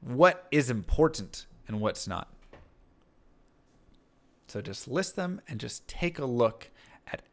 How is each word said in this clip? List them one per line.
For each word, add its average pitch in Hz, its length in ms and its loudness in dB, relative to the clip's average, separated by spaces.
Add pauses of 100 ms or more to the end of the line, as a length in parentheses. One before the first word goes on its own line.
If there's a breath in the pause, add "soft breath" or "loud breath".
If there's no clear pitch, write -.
What 139 500 4
is 131 200 4
important 113 760 0 (200)
and 107 140 -4
what's - 260 -2
not? 92 260 -6 (2250)
So - 140 -8
just - 260 -10
list 139 300 -2
them 90 320 -4
and 110 100 -8
just - 300 -10
take 175 300 -4
a 143 80 -4
look 120 440 2 (400 soft breath)
at - 120 -8 (100)